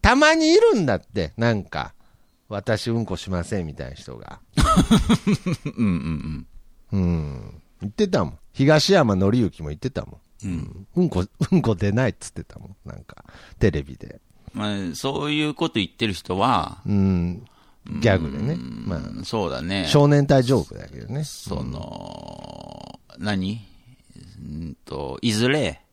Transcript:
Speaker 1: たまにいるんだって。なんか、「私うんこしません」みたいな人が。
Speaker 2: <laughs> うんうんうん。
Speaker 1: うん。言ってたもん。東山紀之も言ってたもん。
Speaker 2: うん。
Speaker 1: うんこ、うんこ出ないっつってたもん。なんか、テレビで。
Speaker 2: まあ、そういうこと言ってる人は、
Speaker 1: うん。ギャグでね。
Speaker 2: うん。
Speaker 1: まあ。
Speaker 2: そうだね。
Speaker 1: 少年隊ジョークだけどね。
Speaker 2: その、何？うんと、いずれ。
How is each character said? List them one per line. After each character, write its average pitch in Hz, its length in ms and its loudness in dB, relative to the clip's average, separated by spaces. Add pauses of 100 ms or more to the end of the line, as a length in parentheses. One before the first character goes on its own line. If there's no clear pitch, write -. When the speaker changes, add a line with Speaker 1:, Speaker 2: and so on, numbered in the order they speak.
Speaker 1:
た 220 140 6
ま 302 180 6
に 320 200 4
い - 20 8
る 440 240 6
ん 165 60 2
だ 110 100 2
っ 87 60 -2
て。 87 340 -6
な 117 160 2
ん 104 140 0
か、 - 280 -8 (540)
「私 107 420 -2
う 117 80 0
ん 113 80 -2
こ 92 120 -6
し - 120 -12
ま 87 140 -2
せ 95 200 -4
ん」 - 40 -6
み 71 80 -10
た 69 120 -10
い - 20 -12
な 67 60 -14
人 - 220 -16
が。 - 220 -16 (160)
Speaker 2:
<laughs> - 1200 2
う 117 60 0
ん - 20 2
う 98 40 2
ん 78 560 -4 (460)
う 101 60 0
ん。 - 40 2
Speaker 1:
う 90 40 2
ん。 73 560 -4 (200)
言 104 80 -6
っ - 40 -12
て 208 140 2
た 147 160 0
も 67 80 -4
ん。 - 80 -16 (140)
東 151 400 4
山 123 220 6
紀 98 240 4
之 90 220 -2
も 76 80 -6
言 76 80 -8
っ - 20 -20
て 127 100 -6
た - 160 -8
も - 140 -20 (240)
ん。 101 40 -8
Speaker 2:
う - 0 -
ん。 90 480 -8
Speaker 1:
う 180 80 2
ん 160 60 2
こ、 92 160 0 (260)
う 190 40 4
ん 165 60 6
こ 110 140 2
出 101 160 0
な 120 160 2
い - 20 2
っ - 100 -6
つ - 100 -14
っ - 40 -16
て - 100 -12
た - 160 -18
も - 60 -16
ん。 95 180 -18
な - 120 -14
ん - 80 -18
か、 - 200 -20 (360)
テ 104 120 6
レ 76 120 -4
ビ 69 120 -14
で。 - 240 -18 (340)
Speaker 2:
ま 104 200 -4 (180)
あ、 - 40 -10
そ 147 320 -4
う 151 40 -2
い 151 140 0
う 151 80 -2
こ 165 160 -2
と - 60 -8
言 101 100 0
っ - 40 -14
て - 160 -4
る 101 80 0
人 90 240 -6
は、 104 480 0
Speaker 1:
う - 60 -2
ん。 92 540 2 (560)
ギ 113 80 4
ャ 92 100 4
グ 76 120 -4
で 69 80 -6
ね。 127 160 -2
Speaker 2:
う - 20 -6
ん。 - 300 -10
Speaker 1:
ま 87 100 -4
あ。 50 260 -10
Speaker 2:
そ 104 240 -2
う 69 40 -2
だ 65 100 -6
ね。 92 260 -4
Speaker 1:
少 143 200 6
年 143 200 4
隊 135 160 6
ジ 123 80 0
ョ 117 120 4
ー - 40 -8
ク - 100 -16
だ - 120 -16
け - 100 -16
ど 57 80 -14
ね。 139 160 -6
Speaker 2:
そ - 400 -8
の、 50 1400 -12 (180)
何？ 101 440 -4 (800)
う - 40 -16
ん 76 400 -10
と、 69 380 -10
い 117 100 0
ず 110 160 2
れ。 135 320 0 (140)